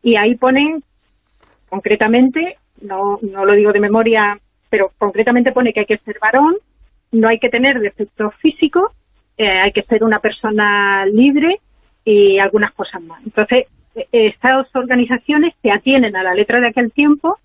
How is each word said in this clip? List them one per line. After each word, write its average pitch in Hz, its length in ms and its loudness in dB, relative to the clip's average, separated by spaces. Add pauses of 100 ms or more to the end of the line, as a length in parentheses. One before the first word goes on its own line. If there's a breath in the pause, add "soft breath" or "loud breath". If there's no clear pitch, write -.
y 233 140 2
ahí 214 220 2
ponen 285 440 0 (880)
concretamente, 233 880 0 (240)
no, 202 400 -6
no 196 240 -6
lo 202 80 4
digo 208 180 4
de 202 80 0
memoria, 208 600 0 (320)
pero 196 260 -2
concretamente 233 540 0
pone 247 200 0
que 214 100 -4
hay 202 40 -2
que 214 140 -4
ser - 200 -12
varón, 277 360 2 (560)
no 226 160 2
hay 226 100 2
que 240 120 -2
tener 254 300 0
defecto 214 520 -6 (100)
físico, 330 500 0 (460)
eh, 214 100 0
hay 190 260 0
que 196 100 -2
ser 220 200 0
una 220 140 0
persona 202 880 -2
libre 277 540 2 (460)
y 202 340 4
algunas 202 340 0
cosas 180 300 -12
más. 165 200 -20
Entonces, 220 420 -2 (280)
eh, 226 180 -10
estas 254 540 0 (100)
organizaciones 254 880 -2
se 240 100 0
atienen 226 440 0
a 185 80 -4
la 180 100 -2
letra 208 260 0
de 240 100 0
aquel 233 220 -2
tiempo 294 540 0